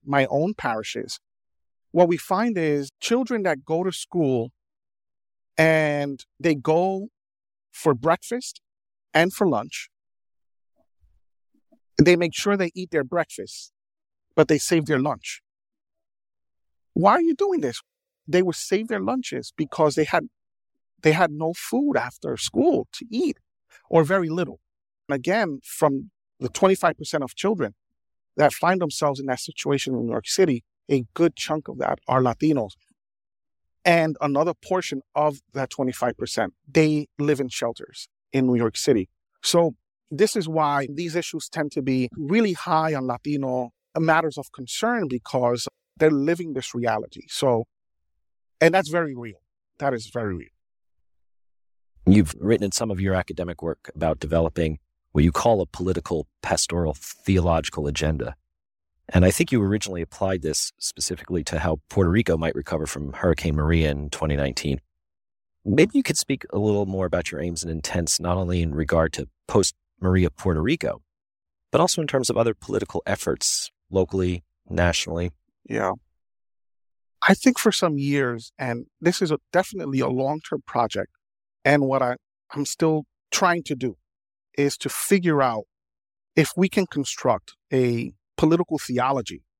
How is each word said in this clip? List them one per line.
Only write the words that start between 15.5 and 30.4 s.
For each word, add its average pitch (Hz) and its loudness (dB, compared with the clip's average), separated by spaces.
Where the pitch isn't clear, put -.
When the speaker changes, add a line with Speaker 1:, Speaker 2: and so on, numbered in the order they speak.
Speaker 1:
Why 190 4
are 320 4
you 330 2
doing 381 0
this? 127 -4
They 175 4
would 180 0
save 214 -2
their 208 -4
lunches 208 -6
because 151 0
they 156 2
had, - -2
they 156 6
had 165 4
no 160 -4
food 262 0
after - -4
school 277 0
to - -14
eat, 262 -2
or 165 6
very 170 0
little. 156 -4
And 143 0
again, 160 0
from 143 0
the 127 -2
twenty-five 190 2
percent 151 -4
of 127 -10
children 165 -2
that 147 6
find 180 0
themselves 147 -2
in 139 -8
that 127 -2
situation 139 -4
in 120 -2
New 117 -4
York 113 -4
City, 156 2